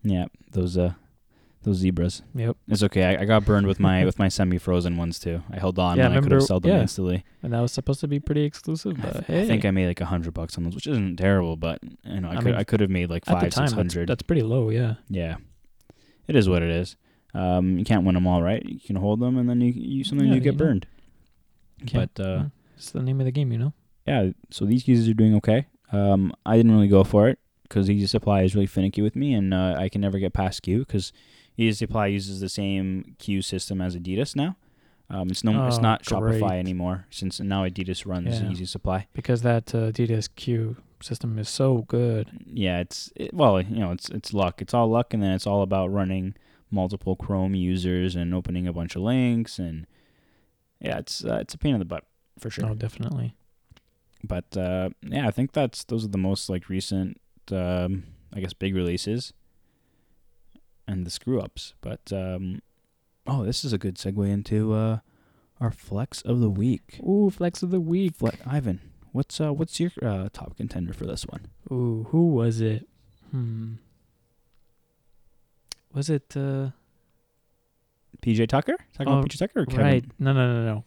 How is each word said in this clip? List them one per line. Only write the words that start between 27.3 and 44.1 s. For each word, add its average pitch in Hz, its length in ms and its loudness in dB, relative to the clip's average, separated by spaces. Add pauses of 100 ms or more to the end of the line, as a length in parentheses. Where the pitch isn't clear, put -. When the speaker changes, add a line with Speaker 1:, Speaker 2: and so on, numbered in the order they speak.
Speaker 1:
'cause 98 200 2
Yeezy 101 180 2
Supply 101 360 2
is 92 100 2
really 98 140 2
finicky 98 340 0
with 104 140 0
me, 139 180 0
and, 98 200 2
uh, 92 240 2
I 92 120 -2
can 101 120 -2
never 98 180 0
get 95 140 -2
past 92 280 -2
Q 107 240 0
'cause - 260 -4 (460)
Yeezy 113 180 2
Supply 107 320 -2
uses 98 320 -2
the 95 100 -4
same 95 720 -4
Q 98 220 -2
system 95 400 -6
as 90 160 -4
Adidas 92 380 -4
now. 156 200 -2 (540)
Um, 92 200 -4
it's 92 140 -4
no, 113 240 2
it's 120 100 2
Speaker 2:
Oh, 113 40 2
Speaker 1:
not 110 220 2
Shopify 113 360 0
Speaker 2:
great. 92 200 0
Speaker 1:
anymore 90 500 -4
since - 300 -8
now 98 260 -2
Adidas 92 400 -6
runs 95 340 -4
Speaker 2:
Yeah. 107 100 -2
Speaker 1:
Yeezy 90 180 -4
Supply. 95 460 -4
Speaker 2:
Because 120 300 -2
that, 117 320 0
uh, 110 160 0
Adidas 110 440 -2
Q 113 420 -4 (240)
system 117 380 -6
is 107 100 -6
so 131 340 2
good. 117 460 -2 (160)
Speaker 1:
Yeah, 90 340 0
it's, - 360 -8
it, - 180 -10
well, 117 280 4
you 107 180 -4
know, 92 120 -2
it's, - 180 -8
it's - 240 -10